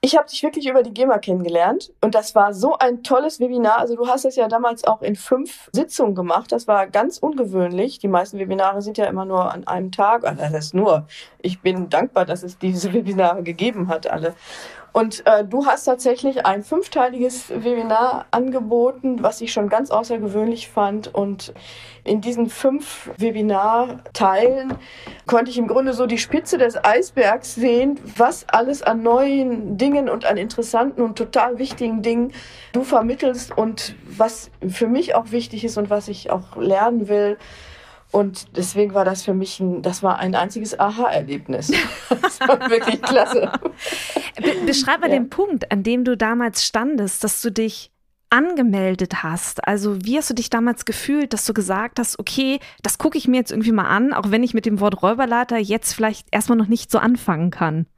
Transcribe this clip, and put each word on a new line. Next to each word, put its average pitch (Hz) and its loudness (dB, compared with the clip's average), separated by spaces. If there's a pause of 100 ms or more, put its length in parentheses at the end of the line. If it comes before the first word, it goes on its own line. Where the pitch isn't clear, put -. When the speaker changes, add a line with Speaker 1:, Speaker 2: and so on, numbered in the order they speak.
Speaker 1:
Ich 269 2
habe 294 4
dich - -8
wirklich 294 -2
über 254 4
die 220 -4
gema 240 2
kennengelernt 180 0 (100)
und 214 2
das 214 0
war 208 6
so 254 0
ein 247 2
tolles 277 0
Webinar. 240 2
Also 233 -2
du 240 -2
hast 262 0
es 262 0
ja 233 2
damals 233 0
auch 220 2
in 208 -2
fünf - -4
Sitzungen 247 0
gemacht. 180 -2
Das 233 -4
war 202 4
ganz 208 0
ungewöhnlich. 202 -2
Die 202 -4
meisten 196 0
Webinare 196 -2
sind 208 -8
ja 208 2
immer 190 -4
nur 185 0
an 180 -10
einem 185 -4
Tag. 214 2
Also 147 -2
das 151 -4
heißt 151 -6
nur, 185 4 (340)
ich 185 -6
bin 185 0
dankbar, 202 2
dass 180 -6
es 180 -14
diese 185 -2
Webinare 190 2
gegeben 180 -4
hat, 160 -4
alle. 165 -4 (580)
Und, 226 0
äh, 214 6
du 247 -2
hast 277 2
tatsächlich 254 0
ein 196 2
fünfteiliges 254 -2
Webinar 233 0
angeboten, 254 0
was 262 0
ich 226 -8
schon 208 0
ganz 233 0
außergewöhnlich 226 -2
fand. 208 -2
Und 202 -4 (500)
in 214 0
diesen 233 -2
fünf - -2
Webinarteilen 220 2 (520)
konnte 240 2
ich 233 -6
im 233 0
Grunde 262 2
so 247 0
die 233 -2
Spitze - -2
des 240 2
Eisbergs 233 2
sehen, 254 2 (180)
was - 2
alles 262 2
an 226 2
neuen 240 2
Dingen 277 2
und - -4
an 208 2
interessanten 233 -2
und 220 -2
total 233 0
wichtigen 233 -4
Dingen 233 0 (400)
du 254 0
vermittelst 254 0
und 220 -4 (100)
was - -2 (160)
für 202 0
mich 269 0
auch 226 -2
wichtig 226 -4
ist 220 -4
und 208 -2
was 208 -2
ich - -8
auch 185 -6
lernen 214 0
will. 208 2 (720)
Und 202 -2
deswegen 190 0
war 196 4
das 185 -2
für 196 0
mich 190 -4
ein, 180 -2
das 180 -4
war 190 2
ein 185 -2
einziges 208 -4
Aha-Erlebnis. 151 -2
<laughs> 339 2 (400)
Das 370 -2
war 262 4
wirklich 240 2
klasse. 247 2 (880)
Speaker 2:
Be-, 359 0
beschreib 277 0
mal 330 0
Speaker 1:
Ja. 294 4
Speaker 2:
den 254 0
Punkt, 381 -2
an 196 0
dem 240 0
du 247 2
damals 226 -2
standest, 226 -2
dass - -2
du 240 -4
dich 220 -4 (380)
angemeldet 196 0
hast. - -6
Also 202 -2
wie 240 0
hast 311 -2
du 262 -2
dich 226 -4
damals 233 0
gefühlt, 277 -2
dass 208 -4
du 220 -2
gesagt 202 -2
hast, - -4
okay, 262 -2 (240)
das - -2
gucke 320 -2
ich 269 -2
mir 254 4
jetzt 247 -2
irgendwie 220 0
mal 208 2
an, 247 2
auch - 0
wenn 226 4
ich 240 0
mit 220 0
dem 214 0
Wort 202 2
Räuberleiter 233 2
jetzt 214 -2
vielleicht 220 -2
erstmal 233 2
noch 220 4
nicht 233 0
so 233 4
anfangen 180 2
kann? 160 -2 (100)